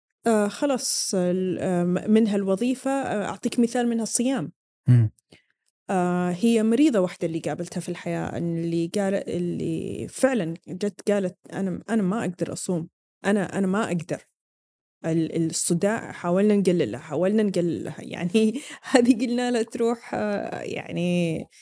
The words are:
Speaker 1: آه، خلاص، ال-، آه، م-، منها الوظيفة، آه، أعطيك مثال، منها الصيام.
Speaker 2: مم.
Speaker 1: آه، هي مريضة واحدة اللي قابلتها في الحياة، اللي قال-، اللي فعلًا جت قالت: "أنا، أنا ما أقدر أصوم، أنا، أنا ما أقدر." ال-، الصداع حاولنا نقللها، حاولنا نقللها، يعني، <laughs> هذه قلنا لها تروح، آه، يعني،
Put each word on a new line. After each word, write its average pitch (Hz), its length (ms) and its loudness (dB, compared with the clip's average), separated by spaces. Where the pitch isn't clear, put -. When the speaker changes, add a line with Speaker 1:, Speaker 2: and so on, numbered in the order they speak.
Speaker 1:
آه، 214 220 2
خلاص، - 680 -2
ال-، 185 460 0
آه، 175 240 0
م-، 180 260 0
منها 214 260 6
الوظيفة، 202 540 0
آه، 214 340 -2
أعطيك - 340 -4
مثال، 240 300 2
منها 226 140 0
الصيام. 233 500 -2
Speaker 2:
مم. 117 220 6
Speaker 1:
آه، 180 400 2
هي 220 320 2
مريضة 233 380 4
واحدة 180 260 -2
اللي 165 120 -4
قابلتها 170 420 -6
في - 80 -8
الحياة، 170 500 -6
اللي 170 560 -2
قال-، 196 340 0
اللي 165 840 -4
فعلًا 175 440 0
جت 196 420 -4
قالت: 196 260 0
"أنا، 190 380 -4
أنا 220 120 2
ما 190 180 0
أقدر - 320 -4
أصوم، 170 360 -4
أنا، 196 340 0
أنا 196 80 0
ما 196 200 0
أقدر." 160 360 -4
ال-، 165 400 2
الصداع 185 640 0
حاولنا 196 440 4
نقللها، 170 440 2
حاولنا 180 420 0
نقللها، 175 560 -2
يعني، 220 720 0
<laughs> - 220 -16
هذه 247 360 6
قلنا 247 240 -2
لها 240 120 0
تروح، 233 520 -2
آه، - 460 -4
يعني، 170 840 -2